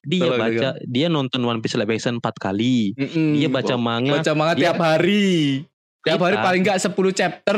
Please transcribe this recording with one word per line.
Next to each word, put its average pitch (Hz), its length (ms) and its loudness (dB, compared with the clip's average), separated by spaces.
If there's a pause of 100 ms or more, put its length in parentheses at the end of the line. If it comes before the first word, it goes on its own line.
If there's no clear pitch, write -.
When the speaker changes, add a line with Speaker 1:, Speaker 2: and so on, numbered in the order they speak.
Speaker 1:
Dia 175 240 0
Speaker 2:
Tolong, 123 120 2
Speaker 1:
baca, 113 320 0
Speaker 2:
tolong. - 160 -10
Speaker 1:
dia 123 220 0
nonton 135 340 -2
One 117 180 0
Piece - 140 -4
live 110 160 0
action 117 260 -2
empat 117 220 -4
kali. 107 560 0
Speaker 2:
Mm-mm. 151 400 -2
Speaker 1:
Dia 147 160 2
baca 127 260 0
manga. 120 380 -2
Speaker 2:
Baca 156 180 0
manga 151 220 0
Speaker 1:
Dia 175 120 0
Speaker 2:
tiap 170 120 0
hari. 165 880 2 (380)
Tiap 156 160 0
hari 180 160 2
Speaker 1:
Kita 214 100 0
Speaker 2:
paling 185 180 2
nggak 190 180 2
sepuluh 190 320 0
chapter 196 460 -2